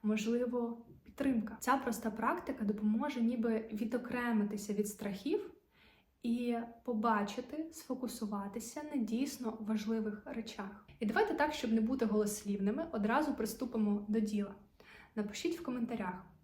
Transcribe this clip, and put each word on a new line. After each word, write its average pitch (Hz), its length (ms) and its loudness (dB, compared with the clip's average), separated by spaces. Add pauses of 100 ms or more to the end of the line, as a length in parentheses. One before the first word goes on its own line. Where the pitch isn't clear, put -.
можливо, 233 760 2 (260)
підтримка. 262 560 0
Ця 262 160 4
проста 233 340 -2
практика 254 540 -2
допоможе 214 560 2
ніби 226 520 2
відокремитися 220 1000 0
від 208 160 2
страхів 277 640 -2 (720)
і 240 340 2 (280)
побачити, 233 880 0
сфокусуватися 220 1080 -6 (120)
на 254 80 4
дійсно 226 580 -2
важливих 214 640 0
речах. 214 640 -8 (140)
І 226 60 0
давайте 370 280 4
так, 302 180 2
щоб 220 200 0
не 226 80 6
бути 240 240 2
голослівними, 202 880 2
одразу 247 420 2
приступимо 214 760 0
до 220 120 4
діла. 202 340 0 (600)
Напишіть 214 460 -2
в - 20 -10
коментарях 226 600 -4 (200)